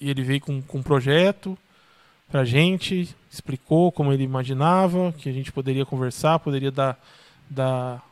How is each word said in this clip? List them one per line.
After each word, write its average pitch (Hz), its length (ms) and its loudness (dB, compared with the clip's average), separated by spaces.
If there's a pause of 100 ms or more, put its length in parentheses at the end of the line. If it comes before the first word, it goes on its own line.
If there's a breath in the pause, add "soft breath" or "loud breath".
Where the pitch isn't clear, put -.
e 139 80 -4
ele 135 140 -2
veio 139 180 0
com, 135 200 -4
com 139 180 -8
um 127 40 -6
projeto 160 720 2 (720 soft breath)
pra 135 140 2
gente, 175 720 0 (160)
explicou 160 600 0
como 143 200 0
ele 135 120 2
imaginava, 160 960 0
que 139 120 -8
a - 20 -4
gente 135 200 -8
poderia 135 340 -2
conversar, 139 540 0
poderia 139 320 -2
dar, 135 280 -2 (500 soft breath)
dar 127 640 -4